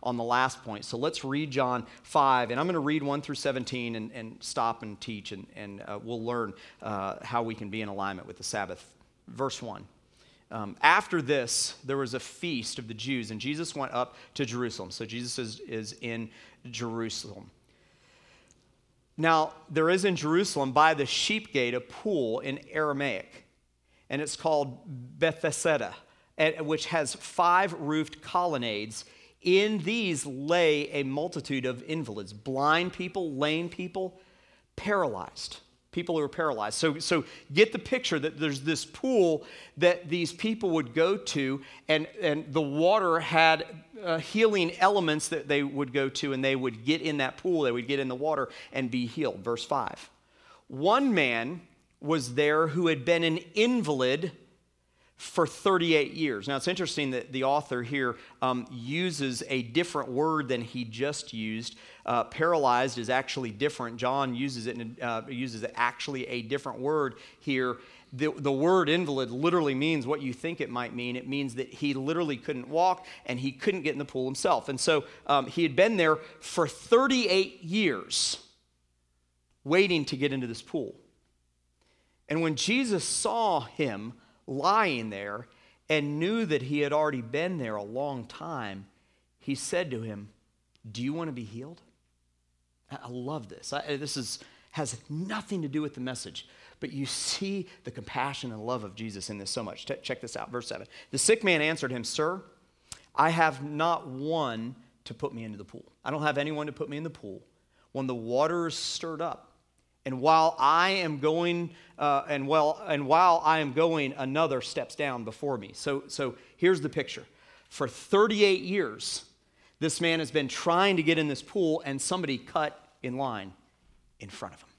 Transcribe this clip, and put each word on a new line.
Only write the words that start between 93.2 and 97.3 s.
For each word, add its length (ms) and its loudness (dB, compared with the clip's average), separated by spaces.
this. 240 -10
I, 240 -2
this 180 -6
is, 220 -6
has 280 -4
nothing 500 -4
to 80 -4
do 140 -2
with 100 -4
the 80 -12
message, 480 -8
but 100 -8
you 140 -4
see 640 -4